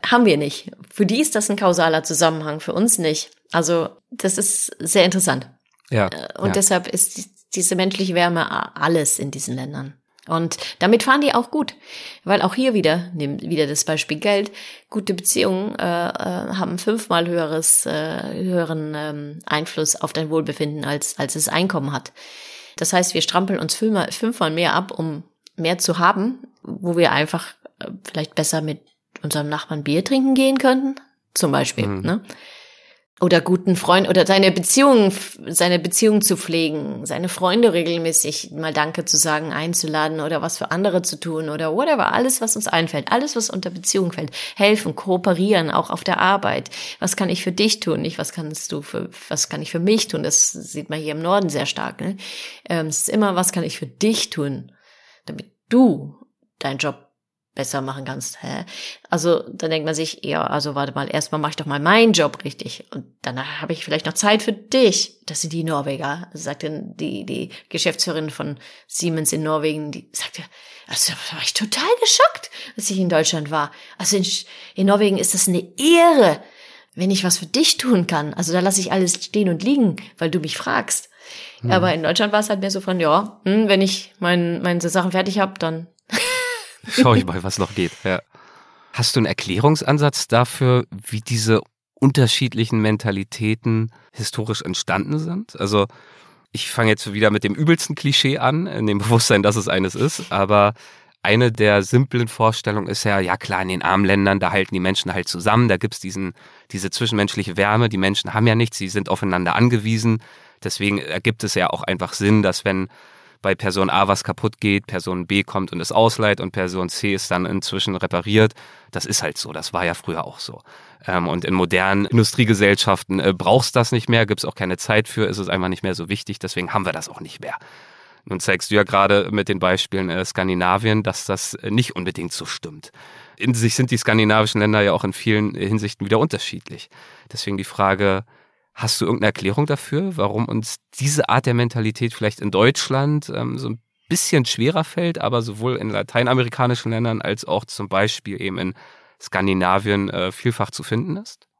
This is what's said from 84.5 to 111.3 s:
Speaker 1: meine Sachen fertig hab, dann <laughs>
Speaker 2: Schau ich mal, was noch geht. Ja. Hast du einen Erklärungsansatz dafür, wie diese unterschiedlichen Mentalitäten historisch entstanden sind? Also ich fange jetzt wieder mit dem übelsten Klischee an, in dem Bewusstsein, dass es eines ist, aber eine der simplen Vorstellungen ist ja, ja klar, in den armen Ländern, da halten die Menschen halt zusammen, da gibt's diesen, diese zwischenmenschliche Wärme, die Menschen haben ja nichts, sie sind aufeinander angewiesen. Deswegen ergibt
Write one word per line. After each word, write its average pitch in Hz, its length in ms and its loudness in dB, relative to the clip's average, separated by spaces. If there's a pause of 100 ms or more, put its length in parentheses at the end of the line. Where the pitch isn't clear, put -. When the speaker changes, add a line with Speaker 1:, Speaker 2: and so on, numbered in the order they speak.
Speaker 1:
meine 175 180 0
Sachen 175 300 0
fertig 190 260 0
hab, 190 220 -2
dann 165 260 -4 (240)
<laughs> 494 800 -4
Speaker 2:
Schau 123 260 4
ich 98 100 2
mal, 87 180 -6
was 95 160 -6
noch 92 160 -4
geht. 87 160 -2 (120)
Ja. 92 180 -2 (720)
Hast - 240 -2
du 135 40 4
einen 110 60 4
Erklärungsansatz 143 1040 0
dafür, 123 640 2
wie 107 300 -8
diese 110 400 2 (320)
unterschiedlichen 120 880 2
Mentalitäten 110 1120 -2 (200)
historisch 110 500 -6
entstanden 95 580 -2
sind? 170 400 -8
Also 101 280 2 (640)
ich - 180 -6
fange 113 220 2
jetzt 107 220 -2
wieder 107 180 4
mit 104 120 2
dem 104 120 0
übelsten 156 400 2
Klischee 139 420 0
an, 147 300 0
in - 180 -4
dem 101 140 2
Bewusstsein, 113 420 4
dass 104 140 4
es 98 120 -2
eines 95 280 0
ist, - 360 -2
aber 101 420 6 (500)
eine 113 300 4
der 104 300 6
simplen 123 440 2
Vorstellungen 110 600 0
ist - 180 -4
ja, 101 160 2
ja 90 160 0
klar, 95 240 -4
in 92 80 -4
den 92 120 -2
armen 95 220 4
Ländern, 98 380 4
da 92 100 0
halten 98 240 0
die 90 60 0
Menschen 95 320 -2
halt 92 160 -4
zusammen, 107 400 2
da 92 80 4
gibt's 104 240 -6
diesen, 92 320 -8 (380)
diese 95 200 -6
zwischenmenschliche 101 640 -2
Wärme, 107 320 4
die 110 100 -2
Menschen 95 360 0
haben 110 120 2
ja 110 100 4
nichts, 117 220 0
sie 95 120 -6
sind 98 180 -2
aufeinander 92 480 0
angewiesen. 113 640 2 (420)
Deswegen 101 360 -2
ergibt 87 440 -4